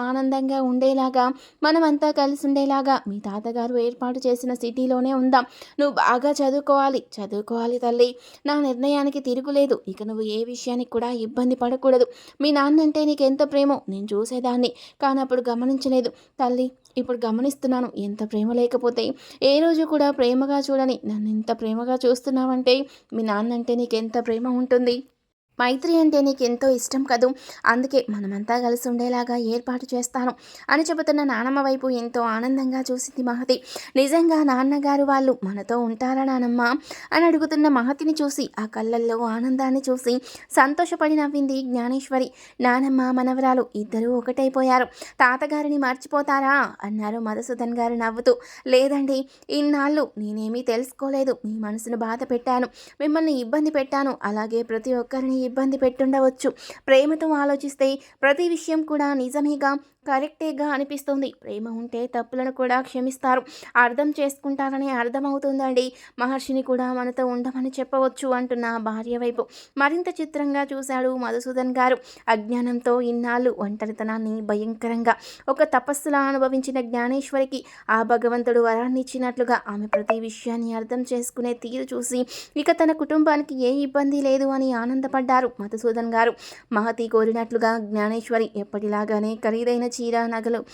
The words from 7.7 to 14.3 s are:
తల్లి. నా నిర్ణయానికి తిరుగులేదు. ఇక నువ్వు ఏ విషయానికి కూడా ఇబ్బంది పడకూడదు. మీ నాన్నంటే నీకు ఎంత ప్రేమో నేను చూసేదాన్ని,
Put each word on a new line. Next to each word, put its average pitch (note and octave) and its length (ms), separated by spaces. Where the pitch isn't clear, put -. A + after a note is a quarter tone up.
తల్లి. A#3+ 300
నా D4 140
నిర్ణయానికి C#4 600
తిరుగులేదు. C4+ 580
ఇక F#3+ 160
నువ్వు A3 220
ఏ - 60
విషయానికి B3 480
కూడా A#3 200
ఇబ్బంది B3+ 380
పడకూడదు. B3+ 440
మీ D4 100
నాన్నంటే D4+ 540
నీకు D4 260
ఎంత C#4 120
ప్రేమో C#4 340
నేను G3 240
చూసేదాన్ని, B3 580